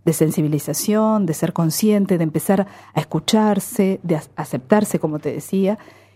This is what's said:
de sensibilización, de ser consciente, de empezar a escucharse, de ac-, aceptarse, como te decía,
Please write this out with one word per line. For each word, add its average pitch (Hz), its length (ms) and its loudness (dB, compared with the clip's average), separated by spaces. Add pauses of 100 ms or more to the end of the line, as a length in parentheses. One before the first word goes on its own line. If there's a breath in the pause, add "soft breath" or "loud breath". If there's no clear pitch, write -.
de 160 80 2
sensibilización, 165 1120 0
de 160 80 -2
ser 170 180 -2
consciente, 190 640 2
de 165 80 0
empezar 190 420 0 (280 loud breath)
a 151 60 0
escucharse, 196 1000 0
de 170 140 0
ac-, 151 200 -8
aceptarse, 196 600 -2
como 151 200 -4
te 151 120 -6
decía, 190 480 -2 (380 loud breath)